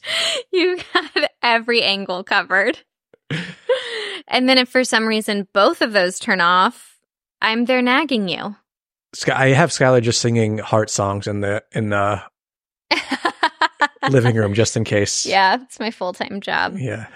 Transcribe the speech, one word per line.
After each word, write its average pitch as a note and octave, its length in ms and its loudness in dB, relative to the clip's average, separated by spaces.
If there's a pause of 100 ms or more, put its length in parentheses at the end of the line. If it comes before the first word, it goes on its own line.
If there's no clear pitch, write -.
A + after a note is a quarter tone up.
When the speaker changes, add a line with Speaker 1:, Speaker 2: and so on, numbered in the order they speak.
Speaker 1:
<laughs> - 40 -10 (440)
You F4+ 240 0 (160)
got D#4 360 -2 (120)
every A#3 400 0
angle G3 420 -2
covered. G3 540 0 (520)
<laughs> D#3 80 -4 (880)
And B3+ 200 0
then C4 100 4
if B3 120 2
for B3+ 160 2
some A3 220 0
reason G#3+ 440 -2
both A#3 300 4
of C4 120 0
those F#3 260 2
turn G3 220 0
off, F3+ 560 0 (440)
I'm A3+ 240 0
there B3+ 160 2
nagging B3 480 0
you. F#3 260 -8 (580)
Speaker 2:
Sky-, C3 340 0
I - 20 6
have C#3+ 220 4
Skylar B2+ 300 4
just A2+ 200 0
singing A2 380 0
heart G#2+ 300 0
songs G2+ 380 -2
in G#2 140 -4
the, G2+ 200 -2 (120)
in A2 160 -2
the G2+ 320 0 (680)
Speaker 1:
<laughs> - 100 -2 (1080)
Speaker 2:
living B2 260 4
room G#2 180 0
just A2 240 2
in A2+ 60 0
case. G#2 420 0
Speaker 1:
Yeah, F#3+ 360 4
it's - 180 -16
my A3+ 120 -6
full-time G3 500 -8
job. D#3+ 360 -4
Speaker 2:
Yeah. A2+ 380 -8